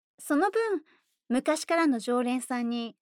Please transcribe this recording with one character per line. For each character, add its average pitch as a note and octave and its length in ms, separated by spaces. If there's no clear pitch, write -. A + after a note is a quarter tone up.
そ - 160
の F#4 160
分、 A4 320
昔 C4 360
か E4 120
ら E4 100
の B3+ 120
常 B3 220
連 B3 200
さ B3 180
ん A#3 100
に A#3 320